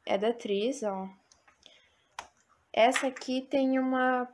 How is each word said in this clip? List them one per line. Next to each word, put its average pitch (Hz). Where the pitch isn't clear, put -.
é 202
da 220
Tris, 233
ó. 190
Essa 262
aqui 262
tem 262
uma 254